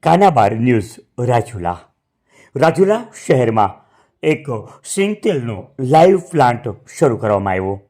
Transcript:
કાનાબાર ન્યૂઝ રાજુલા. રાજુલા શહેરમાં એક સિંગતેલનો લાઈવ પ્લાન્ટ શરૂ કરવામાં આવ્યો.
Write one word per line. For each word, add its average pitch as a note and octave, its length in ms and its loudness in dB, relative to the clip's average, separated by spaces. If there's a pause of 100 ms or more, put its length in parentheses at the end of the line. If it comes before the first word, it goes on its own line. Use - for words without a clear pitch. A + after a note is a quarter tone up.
કાનાબાર D#3+ 520 4
ન્યૂઝ A#2 280 0 (360)
રાજુલા. G#2 580 -2 (760)
રાજુલા F#3+ 460 2 (240)
શહેરમાં A2+ 440 2 (540)
એક D#3 240 -2 (380)
સિંગતેલનો D3+ 800 -4 (160)
લાઈવ D#3 380 4 (140)
પ્લાન્ટ B2 360 0 (320)
શરૂ B2+ 180 2
કરવામાં G2 360 -2
આવ્યો. G2 360 -6